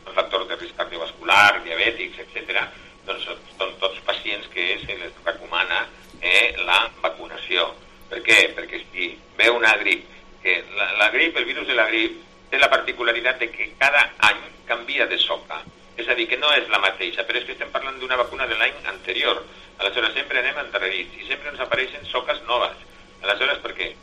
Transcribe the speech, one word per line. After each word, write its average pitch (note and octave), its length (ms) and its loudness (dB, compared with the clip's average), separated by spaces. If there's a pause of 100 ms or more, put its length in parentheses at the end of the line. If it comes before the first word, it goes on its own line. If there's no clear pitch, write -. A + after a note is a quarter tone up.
amb - 80 -12
factors F#2 320 0
de E2+ 160 -6
risc - 160 -14
cardiovascular, E2+ 840 4
diabètics, F#2 580 -2
etcètera, F#2+ 460 -4 (380)
doncs, - 220 -8 (300)
són F#2+ 220 -4
tots F#2+ 260 -2
pacients G2+ 480 -4
que F#2 300 -2
se G2 140 -8
les E2+ 140 -10 (120)
recomana, F2 640 -2 (340)
eh, F#2+ 340 4 (100)
la F#2 200 4 (180)
vacunació. - 680 -2 (380)
Per - 140 -10
què? G#2+ 180 8 (140)
Perquè E2 360 -10
si F2+ 220 -6 (260)
ve A2 120 6
una A2+ 300 6
grip, G2 260 0 (360)
que F2 220 2 (120)
la, G2 220 0
la G#2 120 6
grip, D#3+ 260 2
el B2 100 0
virus D3 220 -6
de C3 100 0
la A2 80 6
grip, A2+ 320 0 (320)
té C3+ 100 -2
la C3+ 80 6
particularitat A#2+ 720 0
de A#2 100 -2
que G#2+ 280 -8
cada C#3 240 4 (260)
any G2+ 120 0 (280)
canvia A#2+ 380 0
de E2+ 120 -2
soca. - 440 -2 (340)
És A#2+ 120 -8
a B2 100 2
dir, A2+ 100 0
que B2+ 120 0
no D3+ 120 2
és A2 160 4
la G2+ 140 4
mateixa, F#2+ 460 0
però B2 100 0
és A#2+ 80 -6
que C3 80 -10
estem - 180 -10
parlant C3+ 280 -6
d'una B2+ 200 -2
vacuna C3 280 -2
de G#2+ 100 -2
l'any A#2+ 200 2 (120)
anterior. G2 520 -2 (360)
Aleshores, G#2 380 0
sempre C3 240 -2
anem C#3 240 -2
endarrerits F#2+ 560 -4
i - 80 -14
sempre C#3+ 240 -6
ens C3 80 -8
apareixen C3 500 -2
soques B2 380 -2
noves. A#2 280 0 (460)
Aleshores, A#2+ 400 0
per - 160 -6
què? F2 140 -4 (100)